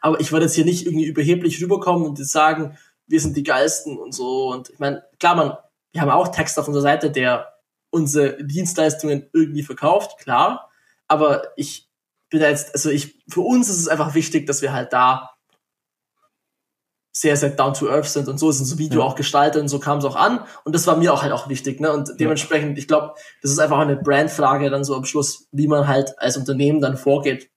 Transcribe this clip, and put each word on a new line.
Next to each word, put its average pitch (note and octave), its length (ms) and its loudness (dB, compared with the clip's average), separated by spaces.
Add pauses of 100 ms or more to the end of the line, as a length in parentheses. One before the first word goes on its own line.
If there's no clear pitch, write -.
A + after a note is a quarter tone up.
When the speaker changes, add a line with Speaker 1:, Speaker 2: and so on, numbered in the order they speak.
Speaker 1:
aber D#3 180 2
ich D3 120 -2
würde D#3 140 2
jetzt - 100 0
hier D#3+ 100 4
nicht F3 200 0
irgendwie D#3+ 200 0
überheblich D#3 560 0
rüberkommen F3+ 460 0
und C#3+ 120 -8
jetzt C#3 120 -8
sagen, D#3 460 0 (300)
wir D#3+ 120 2
sind C#3+ 180 -2
die C#3+ 60 -2
Geilsten D3 560 0
und A2+ 140 -14
so. C3 380 -4
Und B2+ 180 -10
ich - 100 -20
meine, C#3 240 -4 (160)
klar, F3 160 4
man, D3 180 0 (380)
wir E3 100 -4
haben C#3+ 80 2
auch - 200 4
Text - 280 -4
auf C#3+ 100 -4
unserer C#3+ 140 0
Seite, D3 300 2
der B2+ 420 0 (380)
unsere D3 520 0
Dienstleistungen D3+ 920 -2
irgendwie D3 280 2
verkauft, A3 580 0
klar, E3 500 0 (380)
aber D3+ 360 2 (120)
ich - 320 -10 (420)
bin D#3 100 2
da D3+ 100 6
jetzt, D3 240 -4
also D3 160 -2
ich, C#3+ 400 -6
für F3+ 120 -2
uns A#3+ 280 2
ist F3+ 100 -4
es E3 80 -2
einfach D#3 280 0
wichtig, D#3 320 -2
dass C#3 160 -4
wir C#3 100 -4
halt B2+ 180 -6
da B2+ 380 2 (1900)
sehr, D3 220 0
sehr C#3+ 140 0
down C3+ 240 0
to C#3+ 140 -4
earth C#3+ 180 0
sind C#3+ 200 -4
und C#3 120 -8
so D#3 100 4
ist C3+ 100 0
unser C3+ 200 -6
Video D3+ 220 0
Speaker 2:
Ja. - 40 2
Speaker 1:
auch - 80 -2
gestaltet D3 480 2
und D3 60 -2
so C#3+ 100 -4
kam's C#3+ 260 -2
auch C3+ 120 -2
an A#3 240 2 (240)
und D#3 100 -6
das E3+ 140 0
war D#3+ 100 4
mir E3 160 4
auch C#3 80 0
halt C#3+ 100 -2
auch C3 160 -6
wichtig, C3+ 320 -6
ne, D3+ 140 2
und C#3+ 160 -2
Speaker 2:
Ja. - 60 -16
Speaker 1:
dementsprechend, D3+ 640 -2
ich C#3 80 -12
glaub, D3+ 300 0 (260)
das C#3 80 0
ist C#3+ 80 0
einfach D3+ 180 4
eine C#3+ 200 2
Brandfrage C#3+ 720 2
dann C#3 120 -2
so C#3 120 -2
am C3 100 -6
Schluss, - 460 -4
wie D3 160 0
man D3 200 2
halt C#3 320 0
als B2 180 -2
Unternehmen C#3+ 440 0
dann C3 160 -2
vorgeht. C#3 580 -2